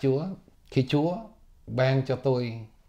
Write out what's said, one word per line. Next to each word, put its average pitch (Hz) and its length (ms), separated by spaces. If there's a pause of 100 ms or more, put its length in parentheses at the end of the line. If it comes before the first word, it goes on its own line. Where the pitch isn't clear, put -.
Chúa 135 220 (460)
khi 135 180
Chúa 156 280 (500)
ban 131 400
cho 127 100
tôi 123 420 (300)